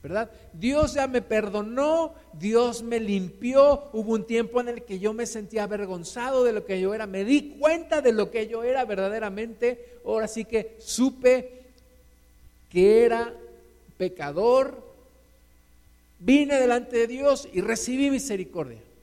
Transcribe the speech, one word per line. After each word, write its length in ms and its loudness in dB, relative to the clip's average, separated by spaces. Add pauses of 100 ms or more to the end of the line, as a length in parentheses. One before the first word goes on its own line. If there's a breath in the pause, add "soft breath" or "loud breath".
¿verdad? 280 -6 (240 loud breath)
Dios 400 0
ya 120 0
me 140 -2
perdonó, 920 -2 (240 loud breath)
Dios 440 0
me 160 -4
limpió. 920 2
Hubo 220 -2
un 100 -2
tiempo 360 -2
en 80 -6
el 140 -10
que 160 -10
yo 140 -4
me 140 -6
sentía 380 -6
avergonzado 760 -4
de 120 2
lo 100 -4
que 160 -4
yo 140 0
era. 120 -8
Me 180 -6
di 340 0
cuenta 420 0
de 120 4
lo 180 0
que 180 -4
yo 160 -8
era 220 0
verdaderamente. 1160 -4
Ahora 240 -2
sí 200 -8
que 340 -4
supe 800 2 (1080)
que 340 6
era 300 0 (640)
pecador. 840 0 (1400)
Vine 400 4
delante 380 2
de 100 4
Dios 460 0
y 80 -2
recibí 500 0
misericordia. 680 -6 (220)